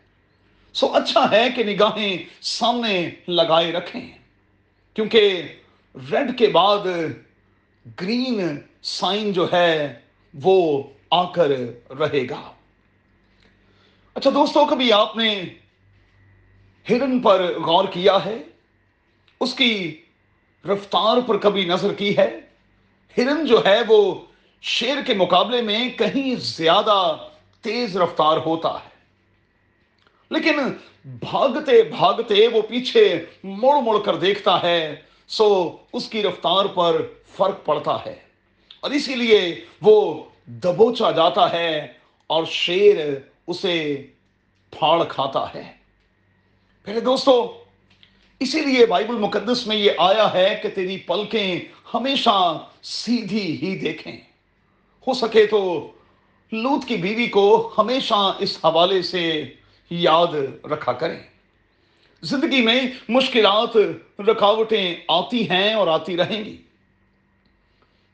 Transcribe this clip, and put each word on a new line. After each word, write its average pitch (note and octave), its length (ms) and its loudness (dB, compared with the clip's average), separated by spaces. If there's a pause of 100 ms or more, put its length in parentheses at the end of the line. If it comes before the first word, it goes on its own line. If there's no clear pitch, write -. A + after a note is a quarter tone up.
(720)
سو، - 200 0
اچھا - 380 2
ہے A3+ 240 4
کہ B3 80 0
نگاہیں G#3 540 0 (240)
سامنے A3 680 -2 (180)
لگائے E3+ 440 2
رکھیں، - 460 -10 (760)
کیونکہ G#3 480 2 (720)
ریڈ B3+ 260 -2
کے A3+ 100 6
بعد F3+ 300 4 (1200)
گرین G3+ 580 -4 (220)
سائن G#3 500 -4
جو F3 200 0
ہے D#3+ 480 0 (340)
وہ D#3 500 2 (260)
آ F3 220 0
کر E3+ 160 2 (520)
رہے C#3+ 300 -2
گا۔ - 240 -14 (1600)
اچھا - 160 -2
دوستو، D4 360 2
کبھی C4 280 2
آپ G#3 240 2
نے G#3+ 260 -2 (1500)
ہرن B3 300 0
پر F#3 400 2
غور E3 260 2
کیا F3+ 400 2
ہے؟ G#3+ 120 -6 (1040)
اس B3+ 140 -2
کی G#3 480 -2 (640)
رفتار G3 520 -2 (100)
پر G#3 100 0
کبھی G3 280 0
نظر F3+ 280 -2
کی G3 240 -2
ہے؟ - 220 2 (800)
ہرن C#4+ 280 0
جو A3 200 4
ہے G3 120 4 (100)
وہ G3+ 280 4 (460)
شیر C4 360 -4 (100)
کے B3+ 60 0
مقابلے G3+ 480 2
میں A3 280 -2
کہیں B3+ 460 -2
زیادہ F3 840 0 (440)
تیز A3 360 -4
رفتار E3 400 2
ہوتا D#3+ 360 -2
ہے، - 160 -16 (1400)
لیکن D#4 260 0 (500)
بھاگتے A3+ 760 0
بھاگتے G3+ 640 2
وہ A3 140 0
پیچھے G#3+ 640 2 (180)
مڑ A3+ 380 0
مڑ A3 180 0
کر G3 160 -2
دیکھتا F3+ 480 0
ہے، E3 320 -2 (320)
سو G3 500 0 (160)
اس A#3+ 160 -10
کی G#3+ 140 -4
رفتار F#3 420 -2
پر E3+ 360 0 (340)
فرق G3 300 -2
پڑتا D3 400 -2
ہے - 100 -14 (640)
اور G3+ 120 -8
اسی C4+ 240 -4
لیے G#3 500 2 (160)
وہ F#3 420 4 (220)
دبوچا F3+ 640 2
جاتا F3 400 2
ہے D#3+ 360 -4 (400)
اور D#3+ 180 -2
شیر F#3 500 2 (520)
اسے E3 600 -4 (640)
پھاڑ D#3+ 320 2
کھاتا C3+ 520 -6
ہے۔ - 180 -18 (1120)
پہلے G#3 160 -8
دوستو، B3 640 2 (760)
اسی D4 220 -2
لیے C4 240 4
بائبل G#3+ 280 2
مقدس G#3 540 -2
میں G#3+ 80 -2
یہ G3+ 220 2
آیا G3 360 4
ہے G3+ 300 2
کہ G#3 60 -4
تیری F#3+ 280 -6
پلکیں F#3+ 600 -4 (340)
ہمیشہ G#3+ 760 0 (140)
سیدھی G3+ 800 -6
ہی F3+ 160 -4
دیکھیں۔ D#3 400 -10 (880)
ہو C4 60 0
سکے G#3+ 320 4
تو F#3+ 460 -2 (600)
لوط A#3+ 340 -2
کی A#3+ 100 -4
بیوی G#3 320 -2
کو G3+ 500 2
ہمیشہ G#3+ 640 0
اس F#3+ 240 -6
حوالے F3 380 2
سے E3 520 -6 (360)
یاد D#3+ 760 0
رکھا D3 260 -4
کریں۔ D#3+ 280 -6 (1000)
زندگی C4 400 0
میں A#3 200 2 (280)
مشکلات، A3+ 680 2 (420)
رکاوٹیں G#3 760 0 (120)
آتی F#3 420 -2
ہیں G3 240 0
اور G3+ 140 0
آتی E3 300 -2
رہیں G3+ 280 -2
گی، - 160 -16 (1500)